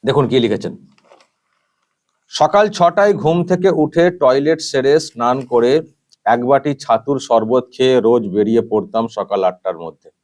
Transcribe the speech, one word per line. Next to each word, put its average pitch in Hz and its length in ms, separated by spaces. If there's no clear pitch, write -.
দেখুন 135 220
কি 127 120
লিখেছেন। 101 380
সকাল 202 380
ছটায় 196 440
ঘুম 165 320
থেকে 180 240
উঠে 165 420
টয়লেট 147 500
সেরে 139 380
স্নান 127 420
করে 123 400
এক 120 200
বাটি 139 300
ছাতুর 123 440
শরবত 117 520
খেয়ে 131 300
রোজ 113 260
বেরিয়ে 107 340
পড়তাম 110 460
সকাল 98 360
আটটার 90 360
মধ্যে। 82 300